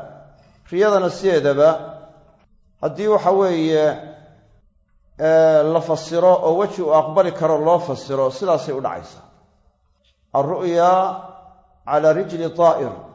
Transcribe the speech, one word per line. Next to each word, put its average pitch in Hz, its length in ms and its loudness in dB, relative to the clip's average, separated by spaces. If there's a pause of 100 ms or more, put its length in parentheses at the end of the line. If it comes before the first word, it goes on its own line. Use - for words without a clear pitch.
(720)
riyadana 190 400 0
sideedaba, 147 600 2 (1120)
haddii 180 260 -4
waxa 196 240 2
weeye, 160 540 2 (1300)
ee, 160 440 4
la 160 180 0
fasiro 165 520 0 (100)
oo 160 160 2
weji 208 240 -4
uu 151 100 -2
aqbali 156 400 2
karo 160 260 -2
loo 165 200 2
fasiro, 135 520 -4
sidaasay 160 440 -4
u 135 60 -6
dhacaysaa. 87 440 -10 (1120)
"Arru'ya 170 580 0 (960)
cala 151 260 2
rijli 165 380 -6
taa'ir 160 420 0 (220)